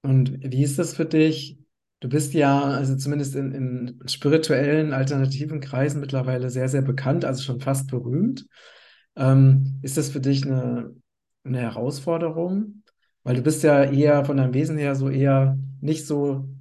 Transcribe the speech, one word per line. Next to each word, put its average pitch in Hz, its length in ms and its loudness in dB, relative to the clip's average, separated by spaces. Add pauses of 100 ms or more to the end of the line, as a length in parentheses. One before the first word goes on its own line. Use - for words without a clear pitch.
Und 131 360 2 (120)
wie 135 120 0
ist 143 160 -2
das 165 160 -4
für 160 100 0
dich? 156 540 0 (400)
Du 131 100 -8
bist 139 240 -2
ja, 139 300 4
also 135 320 0
zumindest 143 400 -4
in, 139 160 -4
in 123 560 -6
spirituellen, 147 880 2
alternativen 135 680 -2
Kreisen 139 400 -2
mittlerweile 131 500 -2
sehr, 127 200 -2
sehr 135 140 0
bekannt, 139 420 0
also 135 160 -4
schon 127 180 -6
fast 139 300 -4
berühmt. 135 560 -2 (680)
Ähm, 135 680 6
ist 135 160 -6
das 143 120 -2
für 143 120 -6
dich 139 240 0
eine, 123 500 -4 (480)
eine 131 160 -6
Herausforderung? 165 1200 -4 (400)
Weil 127 120 0
du 127 60 -2
bist 151 220 0
ja 143 200 6
eher 143 420 4
von 139 120 0
deinem 127 160 2
Wesen 156 240 0
her 139 180 -2
so 135 140 -2
eher 135 480 4 (240)
nicht 156 240 -2
so 143 420 -2 (140)